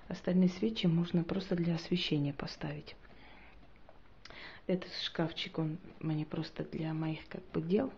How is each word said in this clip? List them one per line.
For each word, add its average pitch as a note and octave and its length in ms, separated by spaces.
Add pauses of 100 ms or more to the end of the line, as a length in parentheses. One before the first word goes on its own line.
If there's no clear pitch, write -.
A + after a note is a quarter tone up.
Остальные F3+ 420
свечи G#3+ 380
можно E3+ 360
просто F#3 320
для E3+ 200
освещения D3+ 580
поставить. - 640 (1700)
Этот F#3 260 (120)
шкафчик, - 560
он D#3+ 180 (220)
мне D#3 260
просто D#3 380
для D#3+ 300
моих D#3 340
как - 240
бы E3 100
дел. G3+ 360